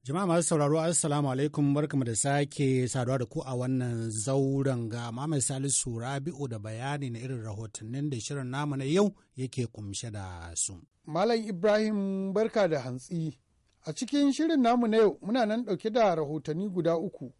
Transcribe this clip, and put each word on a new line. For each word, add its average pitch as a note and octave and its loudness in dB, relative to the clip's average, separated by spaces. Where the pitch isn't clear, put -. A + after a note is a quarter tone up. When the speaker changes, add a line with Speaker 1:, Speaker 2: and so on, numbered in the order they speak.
Speaker 1:
Jama'a F3 -2
masu E3+ 4
sauraro, D3+ 4
assalamu D3 2
alaikum, C#3+ 2
barkamu C#3+ 0
da A#2 -2
sake C#3 2
saduwa C3 0
da A#2+ 0
ku D#3+ -6
a C3 -6
wannan B2 -2
zauren C3+ 0
ga A#2 -6
Muhammad C#3 -2
Salisu C3+ -2
Rabi'u C#3 -6
da A2+ -8
bayani B2+ -6
na A2+ -8
irin B2 -8
rahotannin A2+ -8
da B2 -4
shirin C3+ -6
namu C#3+ -4
na C3+ -4
yau F#3 2
yake B2+ -4
kumshe G#2+ -10
da F2+ -10
su. - -4
Speaker 2:
Malam G3+ 2
Ibrahim, G3+ 0
barka G#3+ 2
da D#3 2
hantsi. C3+ -6
A D#3+ -6
cikin C#4 2
shirin D#4 2
namu A#3+ 4
na G#3+ 4
yau, G#3+ 6
muna A3+ 2
nan A3+ 0
ɗauke G#3 -2
da G#3+ 6
rahotanni D#3 -2
guda E3+ 2
uku. E3 -6